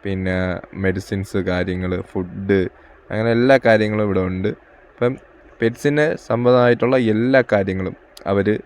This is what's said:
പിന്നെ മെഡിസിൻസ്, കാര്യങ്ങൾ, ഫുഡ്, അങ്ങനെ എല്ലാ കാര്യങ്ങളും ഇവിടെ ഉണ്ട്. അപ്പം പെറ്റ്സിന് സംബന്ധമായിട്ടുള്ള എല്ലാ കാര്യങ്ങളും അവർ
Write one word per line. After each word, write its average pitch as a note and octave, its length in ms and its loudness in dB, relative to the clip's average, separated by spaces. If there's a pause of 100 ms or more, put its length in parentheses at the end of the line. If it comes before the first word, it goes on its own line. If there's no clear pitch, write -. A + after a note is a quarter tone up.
പിന്നെ F#2 340 -4 (480)
മെഡിസിൻസ്, F#2+ 520 -4 (140)
കാര്യങ്ങൾ, F2+ 400 -4 (200)
ഫുഡ്, G2 500 -2 (500)
അങ്ങനെ A2 260 -2
എല്ലാ B2+ 180 4 (120)
കാര്യങ്ങളും G#2+ 400 2
ഇവിടെ F#2+ 220 0
ഉണ്ട്. F#2+ 200 -4 (440)
അപ്പം B2 200 -2 (480)
പെറ്റ്സിന് D3 440 0 (220)
സംബന്ധമായിട്ടുള്ള B2 720 2 (160)
എല്ലാ B2+ 280 2 (120)
കാര്യങ്ങളും F#2+ 420 -2 (360)
അവർ G2+ 160 2 (180)